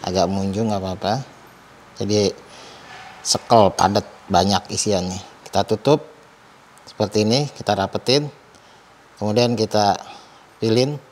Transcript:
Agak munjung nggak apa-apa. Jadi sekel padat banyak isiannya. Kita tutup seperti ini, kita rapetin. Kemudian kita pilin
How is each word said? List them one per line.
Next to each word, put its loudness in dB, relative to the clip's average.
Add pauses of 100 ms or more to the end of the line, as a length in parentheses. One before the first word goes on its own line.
Agak 0
munjung -2
nggak -4
apa-apa. -4 (840)
Jadi 0 (880)
sekel 4
padat 0 (220)
banyak 2
isiannya. -4 (240)
Kita -2
tutup 0 (840)
seperti -2
ini, 0
kita -2
rapetin. -2 (920)
Kemudian 2
kita 0 (560)
pilin 0 (160)